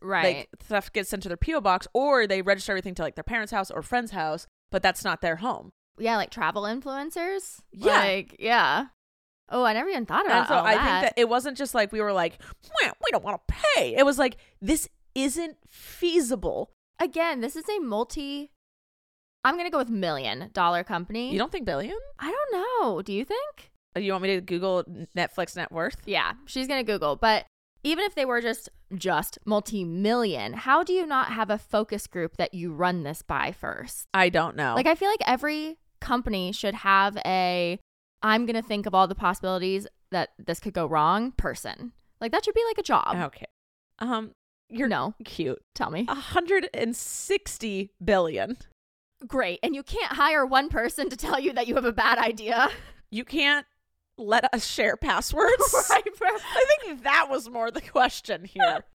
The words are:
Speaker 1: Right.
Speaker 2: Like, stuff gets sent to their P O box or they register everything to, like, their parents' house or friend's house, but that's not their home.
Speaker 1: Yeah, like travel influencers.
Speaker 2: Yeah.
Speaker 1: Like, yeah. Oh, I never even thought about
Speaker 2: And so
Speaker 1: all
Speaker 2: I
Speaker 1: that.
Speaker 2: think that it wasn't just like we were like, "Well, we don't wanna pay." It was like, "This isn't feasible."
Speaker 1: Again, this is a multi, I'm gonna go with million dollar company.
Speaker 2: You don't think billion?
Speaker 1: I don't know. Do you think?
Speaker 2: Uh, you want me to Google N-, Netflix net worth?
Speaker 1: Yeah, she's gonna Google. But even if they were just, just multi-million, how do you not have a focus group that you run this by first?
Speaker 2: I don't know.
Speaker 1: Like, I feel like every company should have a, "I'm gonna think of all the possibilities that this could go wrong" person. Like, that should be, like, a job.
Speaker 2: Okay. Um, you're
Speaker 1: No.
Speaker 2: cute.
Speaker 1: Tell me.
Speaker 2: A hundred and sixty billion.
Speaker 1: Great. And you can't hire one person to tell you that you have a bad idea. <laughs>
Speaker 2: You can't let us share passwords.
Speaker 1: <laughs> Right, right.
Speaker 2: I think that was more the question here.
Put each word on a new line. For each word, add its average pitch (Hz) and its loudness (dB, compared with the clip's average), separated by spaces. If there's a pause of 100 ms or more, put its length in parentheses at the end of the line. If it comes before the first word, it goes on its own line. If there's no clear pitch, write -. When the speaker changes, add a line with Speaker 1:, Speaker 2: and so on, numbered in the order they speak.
Speaker 1:
Right. 190 2
Speaker 2:
Like, - -12 (140)
stuff 202 -2
gets 196 -4
sent 196 -6
to 202 -8
their 175 -6
P 320 -2
O 302 0
box 185 2
or 262 4
they 190 0
register 196 0
everything 185 -4
to, 180 -6
like, 151 -4
their 160 -12
parents' 220 -4
house 196 -2
or - -8
friend's 247 -2
house, 160 -4 (240)
but 190 0
that's 185 4
not 175 -2
their 165 0
home. 220 -6 (280)
Speaker 1:
Yeah, 226 0
like 202 -2
travel 175 -2
influencers. 285 -6 (120)
Speaker 2:
Yeah. 349 4
Speaker 1:
Like, 196 0
yeah. 214 2 (640)
Oh, 247 0
I 220 4
never 247 -2
even 285 -4
thought 269 0
about 277 4
Speaker 2:
And - 0
so - 2
Speaker 1:
all - 4
Speaker 2:
I 214 6
Speaker 1:
that. 208 2
Speaker 2:
think 220 0
that 240 4
it 240 4
wasn't 254 -2
just 277 -4
like 208 2
we 214 -2
were 208 0
like, 175 0 (420)
"Well, - 0 (120)
we 587 -2
don't - 0
wanna 196 -4
pay." 480 2
It 277 8
was 269 4
like, 262 0 (260)
"This 208 0 (260)
isn't 302 -2 (100)
feasible." 226 -2 (300)
Speaker 1:
Again, 320 -2
this 233 -6
is 320 -10
a 415 -2
multi, 277 -4 (920)
I'm 277 2
gonna 349 -4
go 320 0
with 247 -2
million 151 -4
dollar 175 2
company. 220 -6
Speaker 2:
You - 0
don't 254 -2
think 311 -6
billion? 202 -4 (200)
Speaker 1:
I 285 -8
don't 539 -4 (300)
know. 233 -2
Do 202 -8
you 202 -2
think? 539 -8 (240)
Speaker 2:
Uh, 180 -4
you 196 -2
want 185 -2
me 196 2
to 180 -2
Google 185 -2
N-, 165 -14
Netflix 175 -4
net 175 -8
worth? 170 -4 (100)
Speaker 1:
Yeah, 190 0 (120)
she's 262 -4
gonna 262 -2
Google. 185 0
But 220 2 (380)
even 320 0
if 403 -2
they 285 0
were 247 2
just, 233 -4 (260)
just 175 -2
multi-million, 202 0
how 262 2
do 359 -2
you 370 2
not 262 0
have 220 -2
a 214 0
focus 214 -2
group 165 -6
that - -2
you 175 -6
run 180 0
this 147 -8
by 143 -2
first? - -10
Speaker 2:
I 190 8
don't 165 2
know. 131 0
Speaker 1:
Like, 269 2
I 330 6
feel 392 0
like 427 0
every 302 0 (240)
company 214 -2
should 208 -4
have 196 4 (100)
a, 180 0 (440)
"I'm 220 4
gonna 226 0
think 208 -4
of 196 0
all 190 8
the 196 -6
possibilities 190 -2 (240)
that 175 -2
this - -6
could 202 -8
go 175 0
wrong" 170 2
person. - -6 (280)
Like, 226 -6
that 359 2
should 415 0
be, 453 4
like, 453 -2
a 403 0
job. - 2
Speaker 2:
Okay. - -6 (520)
Um, 220 -4 (360)
you're 240 -2
Speaker 1:
No. 165 -2 (100)
Speaker 2:
cute. - -6 (120)
Speaker 1:
Tell - -4
me. 190 -4
Speaker 2:
A 220 -2
hundred 349 0
and 233 -2
sixty - -6 (120)
billion. 175 2 (680)
Speaker 1:
Great. 254 -2
And 349 0
you 277 -6
can't 427 -4
hire 294 4
one 269 2
person 269 -2
to 254 -8
tell - -2
you 277 0
that 240 0
you 233 0
have 262 2
a 233 2
bad 233 4
idea. 226 2
<laughs> - -16 (320)
Speaker 2:
You 226 -4
can't 285 2 (500)
let 226 2
us 233 -2
share - 0
passwords. 330 2
Speaker 1:
<laughs> - 4
Right, 427 4 (160)
right. 427 2
Speaker 2:
I 539 4
think 294 -10
that 285 4
was 247 -4
more 233 -2
the 226 -6
question 240 0
here. - 2 (140)